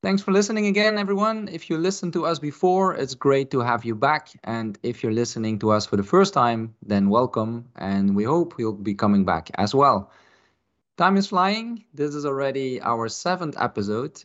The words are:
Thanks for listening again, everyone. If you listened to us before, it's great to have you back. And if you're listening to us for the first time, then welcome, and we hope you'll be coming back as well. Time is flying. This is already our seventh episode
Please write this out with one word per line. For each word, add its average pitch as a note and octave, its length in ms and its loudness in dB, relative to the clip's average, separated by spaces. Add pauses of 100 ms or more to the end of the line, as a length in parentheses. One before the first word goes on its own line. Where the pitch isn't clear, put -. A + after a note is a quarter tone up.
Thanks G3 180 0
for - 100 -4
listening G#3 360 2
again, G#3 320 2
everyone. G3+ 520 -2
If D#3+ 160 -12
you D#3+ 120 -2
listened F3+ 340 -2
to E3 140 -2
us E3 100 0
before, F3+ 560 0
it's C3 220 -4
great C#3 340 2
to C3 120 0
have A#2+ 220 0
you A#2 120 -4
back. C#3+ 340 0 (140)
And A2 400 -6
if A#2 180 -6
you're A2+ 100 -2
listening A2 480 -2
to G#2+ 120 2
us G#2+ 160 2
for G2+ 100 0
the G2+ 60 0
first F#3+ 280 4
time, A2+ 440 0 (100)
then G2+ 240 2
welcome, A#2 680 0
and G2 400 0
we G#2 80 0
hope E3 360 0
you'll A2 140 -2
be G2+ 200 -4
coming G2+ 320 2
back E2+ 300 -2
as G#2 180 0
well. C3+ 380 4 (880)
Time F#3+ 200 4
is G3 80 2
flying. G#3 680 -2
This D3 220 -4
is D3 100 -6
already C3+ 580 -4
our A2+ 280 -2
seventh F3 500 -4
episode A2+ 640 -4